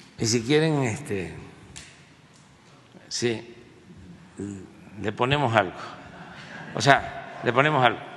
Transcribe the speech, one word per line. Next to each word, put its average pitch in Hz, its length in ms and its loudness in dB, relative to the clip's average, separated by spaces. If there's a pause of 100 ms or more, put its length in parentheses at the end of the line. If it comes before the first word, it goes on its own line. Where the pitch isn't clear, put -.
(180)
y 113 80 0
si 113 160 4
quieren, 151 420 4
este, 95 520 -4 (1700)
sí, - 460 -2 (1500)
le 104 100 0
ponemos 123 420 4
algo. 95 220 4 (1000)
O 127 60 0
sea, - 600 0
le 123 80 2
ponemos 135 320 4
algo 113 340 2